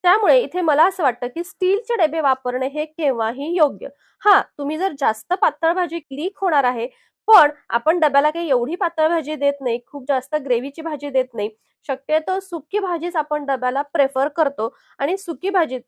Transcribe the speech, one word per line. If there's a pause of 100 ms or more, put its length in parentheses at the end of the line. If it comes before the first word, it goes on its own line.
त्यामुळे
इथे
मला
असं
वाटतं
की
स्टीलचे
डबे
वापरणे
हे
केव्हाही
योग्य. (320)
हा,
तुम्ही
जर
जास्त
पातळ
भाजी
लीक
होणार
आहे, (400)
पण (200)
आपण
डब्याला
काही
एवढी
पातळ
भाजी
देत
नाही,
खूप
जास्त
ग्रेव्हीची
भाजी
देत
नाही. (380)
शक्यतो
सुकी
भाजीच
आपण
डब्याला
प्रिफर
करतो (220)
आणि
सुकी
भाजीत